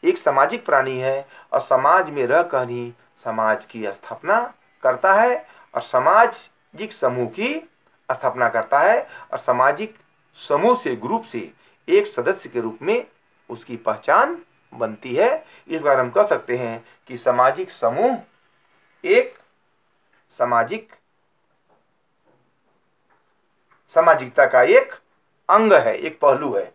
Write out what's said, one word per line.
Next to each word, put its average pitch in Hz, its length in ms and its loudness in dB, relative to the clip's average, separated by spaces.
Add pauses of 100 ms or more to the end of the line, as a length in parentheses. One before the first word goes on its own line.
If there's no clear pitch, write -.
एक 180 140 0
सामाजिक 139 480 0
प्राणी 135 340 0
है 135 280 -4 (240)
और 139 100 0
समाज 151 480 2
में 139 160 -4
रहकर 127 440 0
ही 120 240 -10 (240)
समाज 110 480 -4
की 107 260 -12
स्थापना 202 640 -4 (300)
करता 131 300 2
है 240 340 2 (260)
और - 80 -6
सामाजिक 196 1120 0
समूह 123 360 -4
की 285 400 -8 (420)
स्थापना 127 380 0
करता 113 300 0
है 202 280 2 (240)
और 127 60 -8
सामाजिक 143 600 -2 (500)
समूह 196 320 2
से, 131 160 -4
ग्रुप 180 280 -6
से 98 300 -12 (360)
एक 202 180 2
सदस्य - 420 -6
के 120 120 -6
रूप 113 200 -8
में 220 260 -4 (420)
उसकी 117 280 -14
पहचान 262 640 -2 (320)
बनती 117 420 -8
है। 240 300 0 (220)
इस 160 140 -8
प्रकार 139 180 2
हम 127 100 -2
कह 190 140 2
सकते 127 340 -2
हैं 113 280 -8 (220)
कि 127 100 -14
सामाजिक 127 540 0
समूह 196 460 -2 (880)
एक 226 340 2 (920)
सामाजिक, 123 680 -2 (3000)
सामाजिकता 135 560 2
का 127 180 4
एक 226 300 4 (560)
अंग 208 240 4
है, 117 240 2
एक 151 220 -10
पहलू 139 380 0
है। - 180 -8